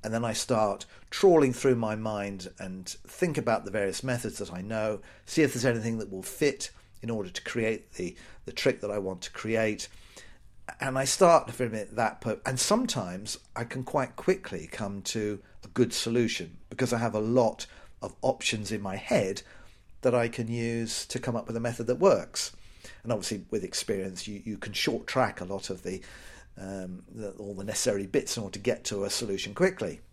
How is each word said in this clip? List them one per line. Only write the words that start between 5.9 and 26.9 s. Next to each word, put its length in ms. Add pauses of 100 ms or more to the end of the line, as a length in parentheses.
that 120
will 140
fit 480 (300)
in 80
order 200
to 120
create 500
the, 240 (280)
the 60
trick 300
that 100
I 80
want 240
to 80
create. 560 (920)
And 180
I 60
start 480
from 220
it, 200
that 260
per-, 240
and 140
sometimes 800 (160)
I 80
can 220
quite 320
quickly 500
come 360
to 380 (220)
a 60
good 240
solution 640 (140)
because 220
I 60
have 160
a 60
lot 460 (340)
of 220
options 500
in 100
my 140
head 460 (580)
that 160
I 100
can 220
use 580
to 140
come 160
up 100
with 100
a 40
method 260
that 140
works. 500 (540)
And 80
obviously, 380
with 120
experience, 640
you, 180
you 140
can 140
short 340
track 340
a 40
lot 260
of 120
the, 200 (580)
um, 420 (100)